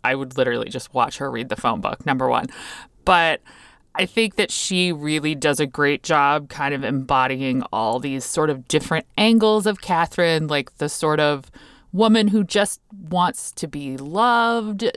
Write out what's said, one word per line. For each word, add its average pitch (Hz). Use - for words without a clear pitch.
I 127
would 131
literally 120
just -
watch 123
her 139
read 117
the -
phone 113
book, -
number 131
one. 123
But 170
I 185
think 226
that 202
she 180
really 151
does 143
a 151
great 143
job 147
kind 143
of 135
embodying 131
all 110
these 135
sort 151
of 131
different 156
angles 214
of 202
Catherine, 165
like, 147
the 147
sort 151
of 147
woman 220
who 202
just -
wants 180
to -
be 143
loved. 220